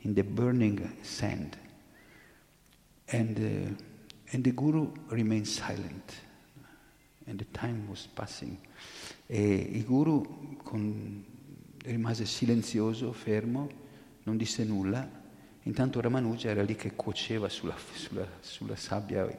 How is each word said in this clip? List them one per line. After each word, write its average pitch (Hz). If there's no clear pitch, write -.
in 107
the 98
burning 110
sand. -
And, 113
uh, 101
and 127
the 127
guru 147
remained 110
silent. -
And 101
the 107
time 110
was 95
passing. -
E 104
il 113
guru 139
con-, 104
rimase 117
silenzioso, 117
fermo, 117
non 107
disse 113
nulla. 107
Intanto 127
Ramanuja 117
era 101
lì 104
che -
cuoceva 107
sulla, -
sulla, 98
sulla 107
sabbia 101